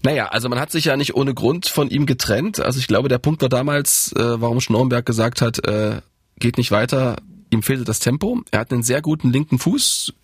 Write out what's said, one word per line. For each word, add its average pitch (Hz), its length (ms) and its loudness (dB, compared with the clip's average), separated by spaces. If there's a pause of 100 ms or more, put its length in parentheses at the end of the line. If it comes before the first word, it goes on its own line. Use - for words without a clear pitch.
Naja, 131 220 0
also 117 220 -4
man 123 100 -2
hat 147 120 -4
sich 160 140 -2
ja 139 120 2
nicht - 180 -2
ohne 135 180 0
Grund 113 340 -2
von 143 220 0
ihm 139 160 0
getrennt. 131 540 0
Also 131 180 0
ich 127 100 -4
glaube, 110 200 2
der 123 120 2
Punkt 156 220 0
war 135 60 2
damals, 143 680 0
äh, 117 280 0
warum 117 180 2
Schnorrenberg 123 460 2
gesagt 117 360 0
hat, 117 240 0
äh, 107 360 -2 (380)
geht 117 180 0
nicht 123 140 0
weiter, 123 460 0 (340)
ihm 110 120 2
fehlte 131 220 -2
das 110 140 -2
Tempo. 202 420 0 (100)
Er 107 100 0
hat 123 120 -6
einen 120 100 0
sehr 127 180 0
guten 156 300 0
linken 139 280 2
Fuß, - 540 0 (100)